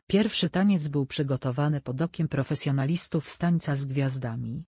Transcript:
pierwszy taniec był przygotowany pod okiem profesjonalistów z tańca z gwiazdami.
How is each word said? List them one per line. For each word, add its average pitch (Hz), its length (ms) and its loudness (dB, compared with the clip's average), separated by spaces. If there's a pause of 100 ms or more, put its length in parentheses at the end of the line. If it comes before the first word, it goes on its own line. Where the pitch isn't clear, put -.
pierwszy 202 420 2
taniec 185 380 2
był 143 180 0
przygotowany 139 760 -2
pod 131 200 -4
okiem 165 260 -2
profesjonalistów 143 1040 0
z - 80 -2
tańca 170 380 0
z 139 100 -2
gwiazdami. 131 840 -4